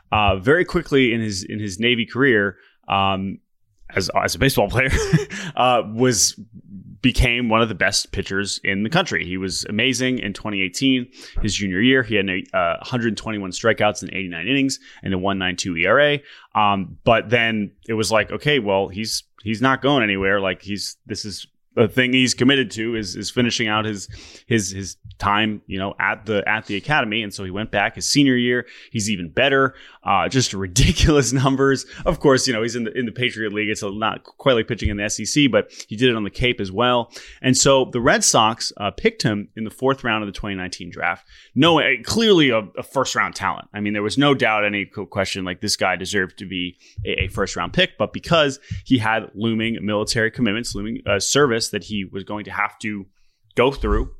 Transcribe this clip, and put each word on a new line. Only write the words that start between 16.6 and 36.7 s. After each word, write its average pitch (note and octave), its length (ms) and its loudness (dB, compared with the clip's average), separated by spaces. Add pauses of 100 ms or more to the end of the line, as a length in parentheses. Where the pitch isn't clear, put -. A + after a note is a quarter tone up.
but A2 260 4
then A2+ 420 0 (160)
it A2+ 60 -4
was G#2+ 180 0
like, G#2+ 200 2
okay, C#3+ 280 0
well, G2 280 2
he's, G#2 360 -8 (200)
he's G#2+ 180 -4
not B2+ 200 2
going C3+ 220 2
anywhere. G2 360 2
Like, F#2+ 220 -2
he's, G2 440 -10
this A2 200 -8
is G2+ 200 -12 (320)
a A2+ 120 4
thing B2+ 240 2
he's B2+ 200 4
committed C3 380 2
to A2+ 240 -4
is, G#2+ 220 -6
is G2+ 120 -8
finishing A#2+ 380 0
out G#2+ 160 0
his, G#2 240 -6 (400)
his, G#2 240 0
his F#2+ 240 -10 (240)
time, G#2 480 0
you G2 100 -8
know, F#2+ 220 -4
at G#2+ 260 -2
the, G#2 220 0
at G#2+ 200 -2
the G2+ 100 -4
academy. A#2 440 -2
And G2+ 120 -8
so G2+ 100 -10
he F#2 80 -8
went F#2 180 -6
back G#2 260 0
his A#2+ 120 -6
senior C#3 300 4
year. B2 280 0 (280)
He's G#2+ 160 -4
even F2 200 -4
better. C3+ 460 2 (260)
Uh, F#2+ 280 2
just - 240 0
<laughs> - 0 -
ridiculous A#2 800 2
numbers. C3+ 520 2 (200)
Of E3+ 160 0
course, C3 260 4
you C3 60 0
know, A2 80 -2
he's A#2 160 -4
in A#2 80 -4
the, G#2+ 120 -8
in B2+ 80 -2
the A2 60 -6
Patriot A2 400 -4
League. G#2+ 160 -2
It's G#2 160 -4
a, G2+ 80 -6
not G#2+ 320 -4
quite - 300 0
like A2+ 160 2
pitching A2 180 -4
in G#2+ 80 -4
the G2+ 80 -4
S G#2+ 160 -4
E A2 60 -8
C, C#3+ 220 4
but A2 220 2 (200)
he A2 80 -10
did B2+ 120 4
it A#2 60 2
on A2 80 -4
the G2 60 -4
Cape B2 320 -2
as F#2+ 100 -6